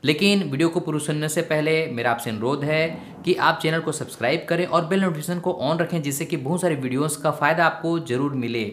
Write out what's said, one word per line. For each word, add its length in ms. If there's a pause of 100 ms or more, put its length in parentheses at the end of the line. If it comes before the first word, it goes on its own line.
लेकिन 400
वीडियो 260
को 100
पूरा 200
सुनने 300
से 120
पहले 460
मेरा 240
आपसे 180
अनुरोध 340
है 240 (380)
कि 100
आप 260
चैनल 180
को 120
सब्सक्राइब 580
करें 160
और 200
बेल 160
नोटिफिकेशन 380
को 120 (120)
on 180
रखें, 200
जिससे 240
कि 120
बहुत 240
सारे 140
वीडियोज़ 460
का 100
फ़ायदा 340
आपको 340
ज़रूर 340
मिले। 400